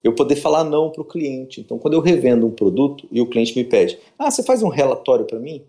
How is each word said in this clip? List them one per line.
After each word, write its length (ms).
eu 120
poder 220
falar 280
não 260
pro 140
cliente. 560
Então, 180
quando 160
eu 60
revendo 460
um 40
produto 600
e 100
o 80
cliente 280
me 80
pede, 340
"Ah, 120
você 120
faz 200
um 60
relatório 580
pra 120
mim?", 300